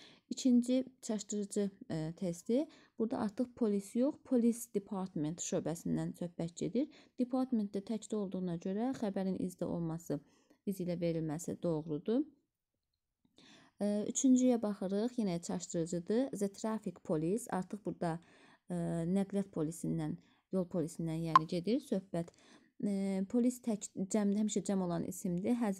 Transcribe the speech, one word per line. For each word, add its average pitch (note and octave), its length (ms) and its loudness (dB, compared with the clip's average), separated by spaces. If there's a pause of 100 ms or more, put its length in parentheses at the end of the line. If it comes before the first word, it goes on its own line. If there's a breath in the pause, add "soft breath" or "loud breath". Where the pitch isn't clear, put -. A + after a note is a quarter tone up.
(300 loud breath)
İkinci B3+ 540 4 (180)
çaşdırıcı, G#3 680 -2 (200)
e, D#3+ 260 -2
testdir. A3+ 500 0 (320 loud breath)
Burada A#3 220 0
artıq A#3+ 360 -2
polis G#3 400 0
yox, C4 280 2
police A#3 500 2
department F#3 640 -2
şöbəsindən E3 760 -2
söhbət E3+ 440 -6
gedir. A#3 280 0 (300 loud breath)
Department B3 580 0
də G3 80 -2
təkdə G#3+ 320 -4
olduğuna F#3 400 -2
görə G#3 440 -2
xəbərin F#3+ 440 0
izdə F3+ 200 -4
olması, E3 560 -2 (460 soft breath)
iz F#3+ 140 -4
ilə F3 200 -2
verilməsi D#3+ 600 -2
doğrudur. E3 640 2 (1600 loud breath)
E, G3+ 60 0 (260)
üçüncüyə B3+ 500 6
baxırıq, G#3 580 0
yenə E3+ 220 0
çaşdırıcıdır. F3+ 960 0
The G3+ 140 0
traffic G#3+ 520 -6
police, E3+ 460 0
artıq F#3 340 -4
burada, E3+ 340 -2 (500 loud breath)
e, F3+ 60 -6 (340)
nəqliyyat G3 440 0
polisindən, D#3+ 640 -2 (340 soft breath)
yol F#3 160 0
polisindən, E3 640 -2
yəni, D#3+ 160 6
gedir G3+ 320 0
söhbət. F#3 520 -4 (500 loud breath)
E, G3 480 0
polis B3 320 2
tək, G#3 220 -2 (260)
cəm, G3+ 240 4
həmişə G#3 320 0
cəm G3 160 0
olan E3+ 240 0
isimdir, F#3+ 480 0
həz G#3 260 0